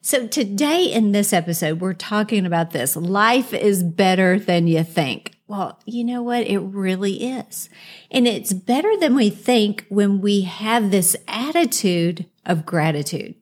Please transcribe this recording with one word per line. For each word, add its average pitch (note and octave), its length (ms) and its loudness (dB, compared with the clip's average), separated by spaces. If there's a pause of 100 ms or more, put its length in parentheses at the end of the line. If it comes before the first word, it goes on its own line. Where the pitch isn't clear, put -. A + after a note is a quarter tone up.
So B3+ 280 -2
today D4 560 0
in A3 260 2
this G3+ 220 2
episode, E3 480 0
we're F#3 120 -2
talking G#3 540 -2
about E3+ 240 0
this. C3+ 240 -4
Life G#3 580 2
is G3+ 300 2
better F#3 560 2
than F3 300 2
you E3 160 2
think. D3 480 -4 (160)
Well, G3 380 -8
you A#3+ 180 -6
know A#3+ 180 -4
what? A#3+ 240 -2
It G3 140 0
really F#3+ 640 -2
is. - 440 -8 (440)
And A#3+ 160 4
it's G3+ 240 -4
better C#4+ 440 0
than D4+ 200 2
we A3+ 120 4
think G#3 600 0
when G3+ 320 2
we G3+ 220 2
have G#3+ 500 0
this F#3+ 240 2 (100)
attitude F#3 1000 0 (200)
of D#3+ 200 0
gratitude. D#3 760 -2